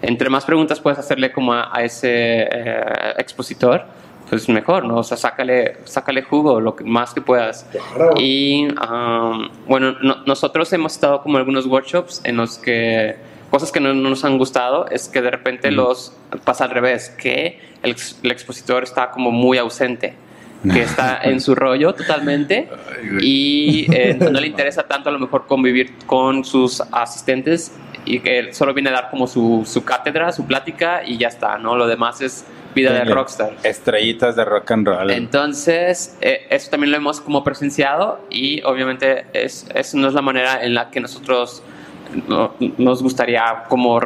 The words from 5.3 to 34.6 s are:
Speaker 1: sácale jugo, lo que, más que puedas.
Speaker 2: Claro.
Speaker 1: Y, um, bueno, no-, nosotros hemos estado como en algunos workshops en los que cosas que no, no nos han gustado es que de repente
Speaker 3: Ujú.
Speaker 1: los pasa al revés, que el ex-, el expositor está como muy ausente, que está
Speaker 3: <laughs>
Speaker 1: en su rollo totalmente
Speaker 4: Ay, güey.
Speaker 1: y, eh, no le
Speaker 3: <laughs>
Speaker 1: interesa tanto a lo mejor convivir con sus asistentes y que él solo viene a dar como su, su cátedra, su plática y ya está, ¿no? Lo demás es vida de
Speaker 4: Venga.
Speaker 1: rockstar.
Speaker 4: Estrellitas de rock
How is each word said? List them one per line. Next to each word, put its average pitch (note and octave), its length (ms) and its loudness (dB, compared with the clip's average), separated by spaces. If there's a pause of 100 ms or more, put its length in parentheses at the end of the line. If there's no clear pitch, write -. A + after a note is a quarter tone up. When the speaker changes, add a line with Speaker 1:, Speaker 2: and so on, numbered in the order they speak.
Speaker 1:
sácale C3+ 360 -2
jugo, C#3+ 400 2
lo A2 140 0
que, - 80 -14
más A#2 320 -2
que C#3+ 60 -4
puedas. A#2+ 500 0
Speaker 2:
Claro. D3+ 460 2
Speaker 1:
Y, C#3 500 2
um, A#2 840 -2 (160)
bueno, C3 380 2
no-, C3+ 140 2 (100)
nosotros D#3 460 0
hemos D#3+ 200 -2
estado C#3+ 300 2
como D3+ 140 2
en - 20 6
algunos C3 260 0
workshops C3+ 600 0
en A#2+ 120 -2
los A2+ 220 -2
que A2+ 560 0 (340)
cosas C#3 220 0
que E3+ 80 -2
no, C3+ 160 2
no C3+ 120 0
nos C3+ 180 -2
han C3+ 120 2
gustado C3 540 0
es - 160 -6
que C3+ 160 -2
de B2 80 2
repente B2+ 380 -2
Speaker 3:
Ujú. C#3 80 2
Speaker 1:
los B2+ 360 0 (300)
pasa C3 220 0
al A#2+ 40 -4
revés, B2 480 0
que C#3 420 -4 (220)
el - 100 -2
ex-, - 300 -12
el B2 80 -2
expositor B2 540 -4
está B2+ 260 -4
como B2+ 220 -2
muy B2+ 260 4
ausente, A#2+ 560 -2 (580)
que A#2 120 4
está B2+ 360 0
Speaker 3:
<laughs> - 40 -6
Speaker 1:
en C3 180 2
su C3 140 4
rollo C#3 400 2
totalmente D3 720 0 (320)
Speaker 4:
Ay, G#2+ 80 -10
güey. G2 160 -2
Speaker 1:
y, D3 680 2
eh, B2+ 240 4
no D3 200 4
le D3 80 -2
Speaker 3:
<laughs> D3+ 60 -6
Speaker 1:
interesa C#3+ 300 -2
tanto C#3 260 -2
a - 20 0
lo D3 60 -2
mejor C3 300 -2
convivir B2+ 480 2 (100)
con C3 400 2
sus B2+ 360 2 (100)
asistentes C3 800 -2 (340)
y B2 140 -2
que B2+ 180 0
él A#2+ 160 -4
solo C#3 220 0
viene C#3 160 0
a - 20 0
dar B2+ 160 -2
como C3 160 -2
su, A#2 400 2
su - 180 -2
cátedra, D3+ 480 0
su D3 140 -6
plática E3 580 -2
y A#2+ 140 -6
ya A#2 120 2
está, G#2+ 280 -4
¿no? A2+ 180 0
Lo A#2+ 120 4
demás A#2 340 0
es - 240 -6 (300)
vida C3 180 4
de B2 60 2
Speaker 4:
Venga. A2+ 160 2
Speaker 1:
rockstar. A#2 380 -2 (100)
Speaker 4:
Estrellitas A2+ 720 2
de A2+ 100 4
rock G2+ 260 0